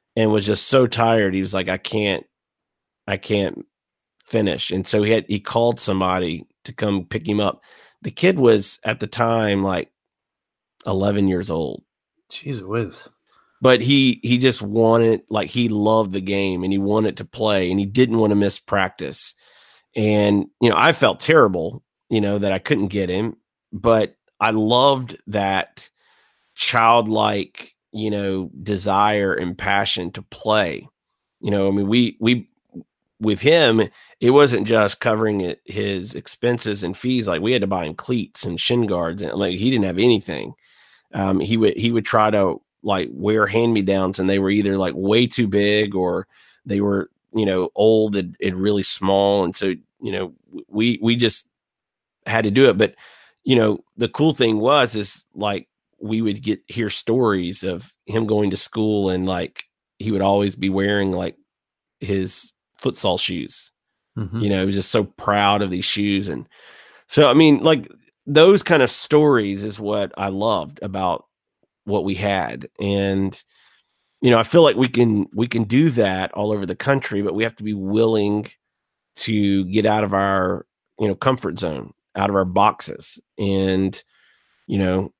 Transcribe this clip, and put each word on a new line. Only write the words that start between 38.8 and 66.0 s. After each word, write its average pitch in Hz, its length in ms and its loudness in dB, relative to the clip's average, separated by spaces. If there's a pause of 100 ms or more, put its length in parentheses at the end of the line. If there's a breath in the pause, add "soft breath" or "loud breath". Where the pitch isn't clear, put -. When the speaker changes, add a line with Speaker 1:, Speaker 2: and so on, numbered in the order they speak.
Speaker 1:
guards, 87 360 -4
and, 76 120 -8
like, 92 220 -2
he 107 140 0
didn't 113 160 0
have 90 120 -4
anything. 98 560 0 (580 soft breath)
Um, 95 280 -2
he 107 160 -2
would, 107 200 2
he 113 140 -2
would 113 140 -2
try 107 260 2
to, 98 300 0 (220)
like, 92 300 -2
wear 104 340 0
hand-me-downs, 98 720 0
and 95 120 0
they 98 80 2
were 98 120 0
either, 101 260 2
like, 92 200 -2
way 104 300 2
too 117 220 -2
big 104 460 0
or 90 340 -2 (360 soft breath)
they 101 160 -2
were, 101 300 -2 (240)
you 110 120 0
know, 92 280 -2
old 110 420 2
and, 90 260 -6
and 95 140 -2
really 101 260 -2
small. 98 600 2
And 87 100 -6
so, 95 200 -2 (260)
you 110 120 -8
know, 95 200 -8 (140)
w-, - 220 -18
we, 110 340 -2
we 117 140 2
just 120 320 -2 (760)
had 113 180 0
to 107 60 0
do 127 180 6
it. 98 100 2
But, 104 160 2 (500 soft breath)
you 131 120 2
know, 107 260 2 (140)
the 117 120 -2
cool 151 260 0
thing 113 240 0
was, 127 360 2
is, 104 300 -4 (100)
like, 101 340 -6 (320)
we 110 220 -4
would 107 200 -2
get, 107 260 -4
hear 113 220 -4
stories 101 760 -2
of 92 280 -8 (140)
him 113 200 -2
going 104 240 2
to 92 60 -4
school 107 540 -2
and, 92 160 -2
like, 90 380 -6 (340)
he 104 140 -6
would 98 100 0
always 98 320 2
be 95 140 -4
wearing, 98 420 0
like, 90 260 -6 (600)
his 95 540 -6 (280)
futsal 98 380 -2
shoes. - 540 -8 (440)
Speaker 2:
Mm-hmm. 107 240 -8
Speaker 1:
You 104 100 -2
know, 98 100 0
he 95 60 0
was 98 100 -2
just 98 160 -2
so 107 120 2
proud 101 580 2
of 98 80 -2
these 90 140 -4
shoes. 101 440 -2